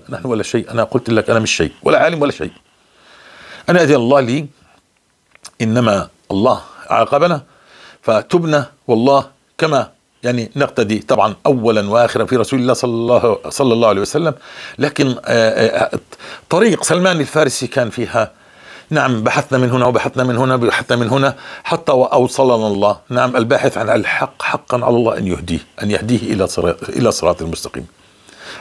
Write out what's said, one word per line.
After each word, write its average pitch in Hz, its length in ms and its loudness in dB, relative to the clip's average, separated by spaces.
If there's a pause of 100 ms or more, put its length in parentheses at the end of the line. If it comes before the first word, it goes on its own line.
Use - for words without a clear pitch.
نحن 87 180 -10
ولا 113 160 -2
شيء. - 280 -4
أنا 113 120 0
قلت 123 260 -2
لك 110 200 0
أنا 117 100 2
مش 110 120 -2
شيء 78 200 -2 (120)
ولا - 160 4
عالم 160 220 0
ولا 143 100 0
شيء، - 200 -8 (1200)
أنا 175 140 4
أذن 147 120 4
الله 131 240 4
لي، 131 260 -2 (1160)
إنما 110 480 0 (220)
الله 101 300 2 (280)
عاقبنا 139 540 0 (580)
فتبنا، 143 680 0 (180)
والله 131 400 2 (300)
كما 143 340 0 (320)
يعني 120 320 -2
نقتدي 110 440 0
طبعا 104 360 0 (100)
أولا 110 440 2
وآخرا 113 360 2
في 127 100 -2
رسول 123 240 0
الله 123 140 2
صلى 123 180 -2
الله، 117 460 2 (120)
صلى 127 240 0
الله 117 140 2
عليه 98 140 2
وسلم. 151 320 -2 (460)
لكن، 135 360 -2 (100)
آه، 113 420 2
آه، - 320 -2 (500)
طريق 190 340 2
سلمان 180 360 0
الفارسي 139 480 0
كان 120 220 -2
فيها، 110 420 -4 (580)
نعم، 131 340 0
بحثنا 131 340 0
من 127 120 2
هنا 123 160 2
وبحثنا 127 380 0
من 123 140 -2
هنا، 131 180 2
بحثنا 120 420 0
من 117 120 -2
هنا، 135 260 0 (280)
حتى - 280 -2
وأوصلنا 127 760 2
الله. 101 300 0 (120)
نعم، 123 260 0
الباحث 123 420 0
عن 107 120 -4
الحق - 520 -2
حقا - 440 -4
على 123 100 2
الله 117 220 0
أن 101 100 -4
يهديه، 85 320 -4 (240)
أن 104 80 -2
يهديه 107 420 -2
إلى 95 140 0
صراط، - 420 -4
إلى 120 220 0
صراط 85 300 -2
المستقيم. 80 460 -10 (720)